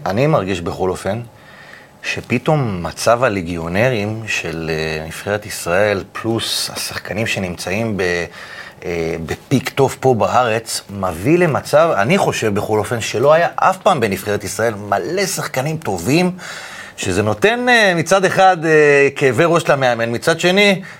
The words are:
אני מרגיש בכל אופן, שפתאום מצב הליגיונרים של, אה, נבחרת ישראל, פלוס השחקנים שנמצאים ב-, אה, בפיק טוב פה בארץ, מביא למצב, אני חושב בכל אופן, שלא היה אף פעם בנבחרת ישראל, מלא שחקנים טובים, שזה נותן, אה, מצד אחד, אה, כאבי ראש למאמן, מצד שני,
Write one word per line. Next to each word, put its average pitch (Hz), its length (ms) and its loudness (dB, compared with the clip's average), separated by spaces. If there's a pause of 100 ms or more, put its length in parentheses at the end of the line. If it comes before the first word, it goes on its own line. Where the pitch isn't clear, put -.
אני 110 220 0
מרגיש 98 340 0
בכל 92 280 -4
אופן, 98 320 -4 (840)
שפתאום 123 800 -2
מצב 117 400 0
הליגיונרים 101 1040 -2
של, 80 460 -6
אה, 78 340 -4
נבחרת 101 380 -6
ישראל, 95 680 0
פלוס - 640 -4
השחקנים - 540 -6
שנמצאים 98 680 -4
ב-, 87 280 0 (600)
אה, 82 300 -4 (100)
בפיק - 440 -4
טוב - 300 0
פה 131 140 4
בארץ, 110 760 0
מביא 98 480 0
למצב, 156 600 2
אני 131 200 2
חושב 110 380 0
בכל 107 240 0
אופן, 110 220 -4
שלא 135 320 2
היה 165 220 4
אף 185 220 2
פעם 185 220 2
בנבחרת 110 440 -2
ישראל, 110 300 -2 (160)
מלא 123 360 -2
שחקנים 151 520 -4
טובים, 131 540 0 (680)
שזה 95 260 0
נותן, 226 460 2
אה, 214 260 6
מצד 190 300 2
אחד, 180 400 4
אה, 147 500 6
כאבי 131 300 2
ראש 165 240 2
למאמן, 120 460 2
מצד 165 240 0
שני, 190 420 4 (180)